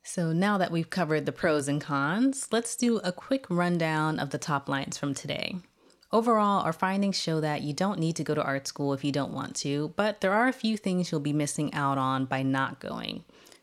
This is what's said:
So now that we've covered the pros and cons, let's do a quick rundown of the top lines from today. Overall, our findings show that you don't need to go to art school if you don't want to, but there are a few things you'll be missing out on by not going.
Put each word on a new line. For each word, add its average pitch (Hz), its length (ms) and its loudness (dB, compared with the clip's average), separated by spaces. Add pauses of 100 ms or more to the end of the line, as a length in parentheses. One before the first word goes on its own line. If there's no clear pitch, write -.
So 165 300 -2
now 196 240 4
that 180 140 2
we've 165 180 -2
covered 156 360 0
the 147 60 0
pros 151 360 2
and 143 120 0
cons, 160 720 0
let's 226 240 0
do 233 220 2
a 180 140 -2
quick 269 380 -4
rundown 160 680 2
of 139 140 -4
the 147 60 -4
top 143 300 -2
lines 139 300 -4
from 143 160 -4
today. - 440 -6 (540)
Overall, 214 520 4
our 165 100 0
findings 196 440 0
show 160 220 0
that 151 220 0
you 147 100 -4
don't 185 280 0
need 160 180 0
to 156 60 -4
go 147 120 0
to 151 80 0
art 135 240 -2
school 139 260 -2
if 135 100 -4
you 143 100 0
don't 139 180 -2
want - 260 -8
to, 147 380 -2
but 208 240 0
there 190 140 2
are 240 160 4
a 247 40 -2
few 226 220 -2
things 180 340 0
you'll 156 120 0
be 147 100 -2
missing 147 420 0
out 139 240 0
on 131 280 0
by 131 160 -2
not 135 400 0
going. 117 420 -8 (400)